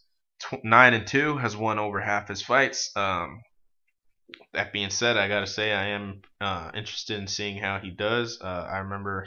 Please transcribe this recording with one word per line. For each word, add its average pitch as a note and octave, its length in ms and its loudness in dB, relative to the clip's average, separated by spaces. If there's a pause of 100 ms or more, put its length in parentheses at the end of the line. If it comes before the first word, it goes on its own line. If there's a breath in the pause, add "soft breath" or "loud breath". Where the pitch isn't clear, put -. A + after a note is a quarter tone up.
(420)
Tw-, - 240 -8
nine A#2+ 280 10
and G#2 140 0
two, D3 300 2
has A2+ 180 -2
won G#2+ 240 0
over G2+ 220 -2
half G2+ 260 -2
his G2 140 -6
fights. - 560 2
Um, F#2+ 460 -2 (1120)
that - 200 -2
being G2+ 160 -2
said, A#2+ 260 2
I G2+ 140 2
gotta G2+ 180 0
say G#2+ 240 -2
I G2+ 180 0
am, G2+ 320 -6 (200)
uh, F2+ 320 -4
interested - 440 -8
in G2 100 -8
seeing G2+ 340 -6
how G2 180 -4
he G2 120 -10
does. A2+ 520 -2
Uh, F2+ 260 -6
I F#2+ 100 -4
remember G2 480 -6